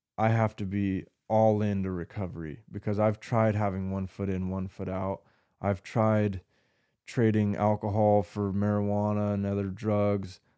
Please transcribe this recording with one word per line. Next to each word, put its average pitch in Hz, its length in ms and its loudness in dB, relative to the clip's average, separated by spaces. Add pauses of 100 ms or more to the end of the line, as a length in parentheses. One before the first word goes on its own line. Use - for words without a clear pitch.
(180)
I 110 120 2
have 113 280 2
to 104 80 -6
be 98 400 -2 (240)
all 110 320 4
into 98 300 -2
recovery 85 680 -8 (100)
because 101 300 -4
I've 107 220 2
tried 110 340 2
having 98 340 -2
one 95 160 -4
foot 98 220 -6
in, 92 220 -2
one 92 180 -4
foot 92 220 -10
out. 95 320 -4 (400)
I've 95 220 -2
tried 107 560 2 (680)
trading 107 520 2
alcohol 104 640 2
for 101 300 -4
marijuana 104 800 0
and 101 120 -2
other 101 200 -2
drugs. 101 720 -2 (180)